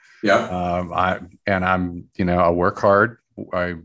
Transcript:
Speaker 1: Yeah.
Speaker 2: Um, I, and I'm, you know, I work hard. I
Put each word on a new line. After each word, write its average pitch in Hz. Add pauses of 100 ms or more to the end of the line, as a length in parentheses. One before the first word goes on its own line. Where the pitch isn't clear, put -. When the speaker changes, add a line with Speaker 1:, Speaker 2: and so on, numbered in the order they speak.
(220)
Speaker 1:
Yeah. 101 (140)
Speaker 2:
Um, 90
I, 90 (260)
and 95
I'm, 90
you 95
know, 87
I 85
work 87
hard. 104 (340)
I 90